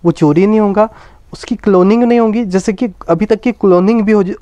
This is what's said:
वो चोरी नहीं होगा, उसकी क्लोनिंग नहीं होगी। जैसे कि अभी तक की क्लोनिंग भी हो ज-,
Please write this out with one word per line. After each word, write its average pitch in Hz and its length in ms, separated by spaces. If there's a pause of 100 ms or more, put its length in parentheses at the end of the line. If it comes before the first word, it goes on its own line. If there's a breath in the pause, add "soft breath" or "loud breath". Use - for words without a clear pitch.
वो 170 60
चोरी 160 360
नहीं 220 140
होगा, 208 280 (440 loud breath)
उसकी - 240
क्लोनिंग 202 480
नहीं 240 160
होगी। 226 240
जैसे 190 280
कि 220 160 (200)
अभी 170 180
तक 214 140
की 240 120
क्लोनिंग 196 500
भी 214 100
हो 208 100
ज-, 185 200